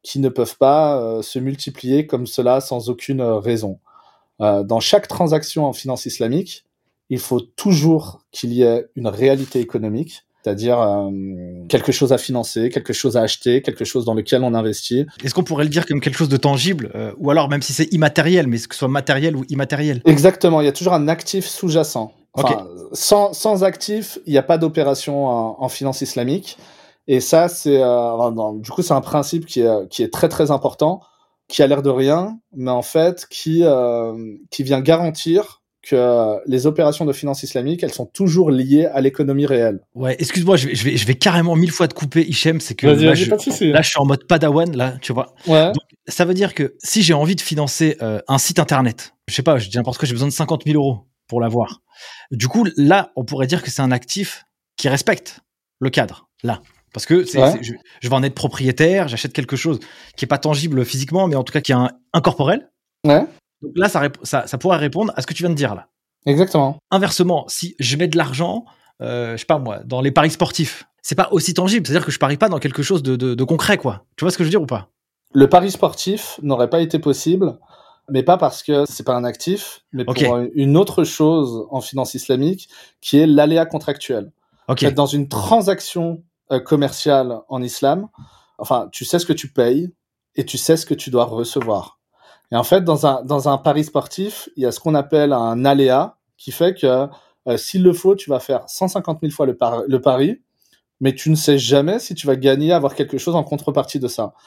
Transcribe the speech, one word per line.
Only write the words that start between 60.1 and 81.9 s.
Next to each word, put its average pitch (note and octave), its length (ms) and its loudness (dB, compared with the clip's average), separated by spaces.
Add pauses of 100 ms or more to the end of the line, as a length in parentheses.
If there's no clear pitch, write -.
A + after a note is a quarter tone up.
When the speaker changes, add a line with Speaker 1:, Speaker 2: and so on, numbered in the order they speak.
Speaker 2:
qui - 100 -6
est - 20 -4
pas C#3+ 100 0
tangible D3 460 0
physiquement, C#3 440 -2
mais D3+ 80 0
en C3 80 0
tout - 100 -8
cas D3+ 80 0
qui - 100 -2
est B2+ 40 4
un, B2 160 2 (200)
incorporel. E3+ 600 0 (340)
Speaker 1:
Ouais. D3+ 200 6 (360)
Speaker 2:
Donc D3 140 -14
là, F#3+ 140 2
ça E3+ 100 0
rép-, C#3 240 -2
ça, C3 240 -4
ça C#3 100 -8
pourrait F3 200 2
répondre D#3 380 -2
à C#3+ 60 -4
ce - 60 -10
que E3 60 -10
tu E3 100 -6
viens F3 60 0
de E3 60 0
dire, B2+ 200 -2
là. - 140 -16 (360)
Speaker 1:
Exactement. C#3+ 520 2 (120)
Speaker 2:
Inversement, F3 600 0
si - 300 -10
je C3 180 -2
mets F3 100 0
de D#3 100 -2
l'argent, E3+ 480 -4 (360)
euh, A#2+ 320 -6
je A2+ 40 -8
sais - 80 -16
pas D#3 140 2
moi, A2+ 240 -8
dans B2+ 180 -4
les C3+ 100 0
paris D#3 200 4
sportifs, - 540 -4 (160)
c'est - 140 -8
pas F#3+ 160 0
aussi F3 220 0
tangible, F#3+ 320 0
c'est-à-dire D#3 200 0
que D3 60 -2
je - 80 -6
parie C#3+ 180 2
pas G#3+ 120 2
dans D#3+ 100 -2
quelque D3 220 -4
chose D#3+ 220 0
de, C3 120 0
de, B2 200 -2
de B2 80 -2
concret, E3 340 2
quoi. A2+ 280 -6 (100)
Tu D#3 100 -4
vois F3+ 60 2
ce F3 60 -6
que F3+ 60 0
je D#3 40 0
veux D#3 40 -2
dire G3 100 2
ou D3 60 -6
pas ? A2 220 -8 (440)
Speaker 1:
Le C3+ 160 8
pari F#3 220 6
sportif - 680 -4
n'aurait B2+ 280 0
pas E3+ 120 2
été D#3+ 180 0
possible, D#3+ 600 -2 (500)
mais C3 140 0
pas D3 140 4
parce - 260 -2
que D3 240 2
c'est - 180 -14
pas C3 100 0
un B2 100 -4
actif, - 560 -8 (100)
mais B2+ 160 -6
Speaker 2:
Ok. C3 160 -2
Speaker 1:
pour B2 160 2 (160)
une C#3 220 4
autre F#3+ 260 2
chose D3 640 0
en C3 120 -6
finance C3 340 -6